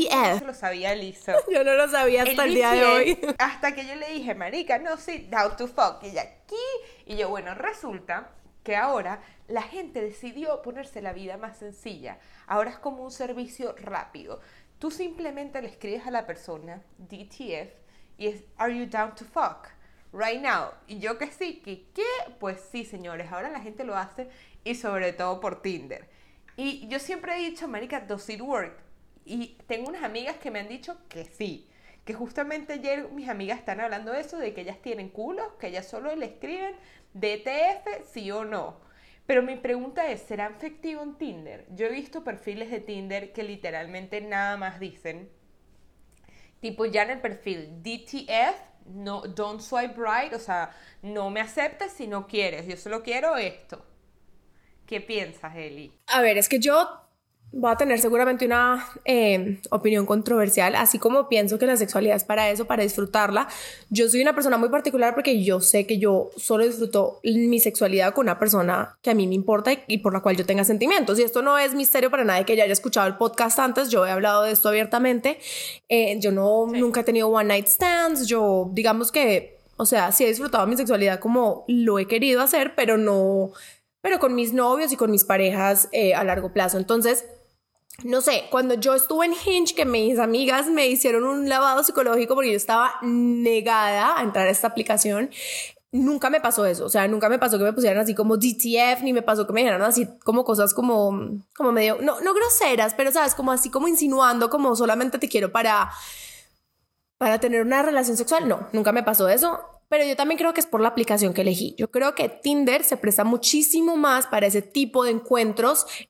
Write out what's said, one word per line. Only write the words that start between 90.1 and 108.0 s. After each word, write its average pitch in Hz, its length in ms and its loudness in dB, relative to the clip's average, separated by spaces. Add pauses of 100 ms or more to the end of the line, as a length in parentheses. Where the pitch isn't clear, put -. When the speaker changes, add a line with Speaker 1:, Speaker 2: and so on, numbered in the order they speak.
Speaker 1:
amigas 254 500 2
me 302 200 4
hicieron 247 380 2
un 277 220 0
lavado 269 360 4
psicológico 240 500 2
porque 262 160 2
yo 208 80 2
estaba 226 460 2
negada 233 1120 2
a 269 60 0
entrar 196 240 2
a - 20 6
esta 208 180 2
aplicación, 214 600 0 (640)
nunca 269 400 2
me 302 100 2
pasó 226 240 2
eso, 170 200 0
o - 40 -4
sea, 196 180 2
nunca 214 220 0
me 247 80 4
pasó 233 220 2
que 202 60 2
me 214 60 4
pusieran 214 300 2
así 214 140 0
como 214 220 2
"D 226 220 2
T 240 340 4
F", 247 100 -2
ni 262 100 0
me 240 80 2
pasó 214 240 2
que 202 80 -2
me 220 80 4
dijeran 196 220 4
así 226 240 2 (180)
como 233 180 4
cosas 208 300 2
como, 208 680 0 (120)
como 254 160 2
medio, 220 300 4
no, 285 180 0
no 370 140 2
groseras, 277 640 2
pero, 269 160 2
¿sabes? 285 240 2
Como 262 160 0
así 254 180 0
como 269 180 0
insinuando, 262 600 4
como 277 260 2
"solamente 240 440 2
te 302 100 -2
quiero 190 220 0
para, 214 400 2 (1300)
para 220 220 2
tener 233 220 2
una 262 220 2
relación 254 340 2